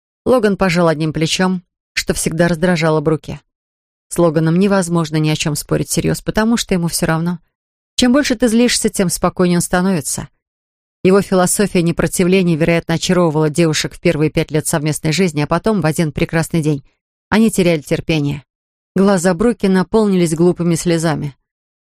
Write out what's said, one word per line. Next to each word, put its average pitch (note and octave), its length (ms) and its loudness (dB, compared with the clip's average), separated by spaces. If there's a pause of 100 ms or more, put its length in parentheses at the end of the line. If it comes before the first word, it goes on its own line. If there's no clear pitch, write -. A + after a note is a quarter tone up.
(260)
Логан G#3+ 320 2
пожал F3 320 2
одним D#3 240 -2
плечом, F3+ 500 -2 (300)
что - 200 -4
всегда E3 360 0
раздражало D#3+ 500 0
Бруки. D3 400 -4 (680)
С - 80 -12
Логаном D#3+ 420 2
невозможно E3+ 560 0
ни D#3 140 0
о D3+ 80 0
чём D3+ 180 -4
спорить D#3 320 -4
всерьёз, D#3+ 320 -4
потому A3 380 -2
что - 160 -4
ему E3+ 160 -2
всё - 160 -4
равно. E3 340 -2 (640)
Чем B3 120 4
больше C#4 200 2
ты A#3 140 0
злишься, A3+ 420 2
тем F#3 200 -2
спокойнее F3 500 0
он - 20 0
становится. F3+ 680 -2 (760)
Его F#3+ 180 4
философия F3+ 640 0
непротивления, F3 720 0
вероятно, E3 400 0
очаровывала D#3 560 0
девушек D#3+ 420 0
в - 60 -18
первые D#3 320 0
пять D#3+ 180 -2
лет D3 160 -2
совместной D#3 460 -2
жизни, D3+ 300 0
а D3+ 40 -2
потом, F3+ 360 0
в D3 40 0
один D#3 260 -2
прекрасный E3 520 -2
день, D3 200 -2 (460)
они A3 220 2
теряли E3+ 300 0
терпение. D3 600 -4 (520)
Глаза F#3 400 2
Бруки G#3+ 320 0
наполнились F#3+ 680 2
глупыми E3+ 400 2
слезами. D#3 640 -2 (520)